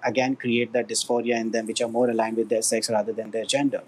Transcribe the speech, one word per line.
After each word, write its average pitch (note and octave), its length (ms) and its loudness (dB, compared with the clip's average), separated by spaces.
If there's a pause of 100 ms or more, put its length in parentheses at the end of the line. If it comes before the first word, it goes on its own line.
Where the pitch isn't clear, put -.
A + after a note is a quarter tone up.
again C3 320 2
create A#2 380 0
that A#2+ 120 0
dysphoria A#2 540 0
in A2 120 -4
them, A2+ 140 -2
which A2 140 -4
are A#2+ 80 0
more A#2+ 220 2
aligned A2+ 260 0
with A2 140 0
their A2 100 2
sex A2+ 300 0
rather G#2+ 220 0
than A2 180 -6
their G#2+ 160 -4
gender. C#3 420 2